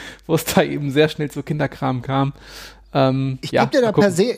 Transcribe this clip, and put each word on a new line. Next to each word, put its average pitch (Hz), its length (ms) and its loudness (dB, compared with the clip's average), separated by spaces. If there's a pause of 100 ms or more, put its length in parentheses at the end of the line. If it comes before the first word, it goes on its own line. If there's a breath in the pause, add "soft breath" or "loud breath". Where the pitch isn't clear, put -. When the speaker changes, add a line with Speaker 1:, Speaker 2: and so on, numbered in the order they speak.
(260 loud breath)
Speaker 1:
wo 156 100 0
es 160 80 0
da - 200 2
eben 143 280 -4
sehr 151 160 4
schnell 151 240 -6
zu 147 120 -8
Kinderkram 135 580 -4
kam. 135 320 -2 (600 loud breath)
Ähm, 135 480 0
Speaker 2:
Ich - 100 -10
Speaker 1:
ja, - 120 2
Speaker 2:
geb 233 80 0
dir 285 100 2
da 240 60 4
Speaker 1:
mal 208 60 0
gucken. 202 160 6
Speaker 2:
per - 20 2
se 196 260 0